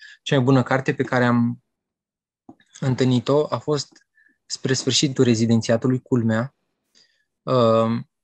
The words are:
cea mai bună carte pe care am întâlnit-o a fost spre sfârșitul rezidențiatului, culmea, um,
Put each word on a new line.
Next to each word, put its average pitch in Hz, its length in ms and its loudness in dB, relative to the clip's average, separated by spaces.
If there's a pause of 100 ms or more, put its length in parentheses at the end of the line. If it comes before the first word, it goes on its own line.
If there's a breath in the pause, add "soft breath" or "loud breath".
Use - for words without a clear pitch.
(220 loud breath)
cea - 140 -2
mai 131 80 2
bună 127 200 2
carte 131 300 -4
pe 139 100 -6
care 123 220 -2
am 120 380 0 (1160)
întâlnit-o 131 720 0
a 123 80 -6
fost - 480 -8 (400 soft breath)
spre - 280 -6
sfârșitul 131 500 0
rezidențiatului, 117 800 2
culmea, 113 540 -2 (880 soft breath)
um, 113 640 0 (140)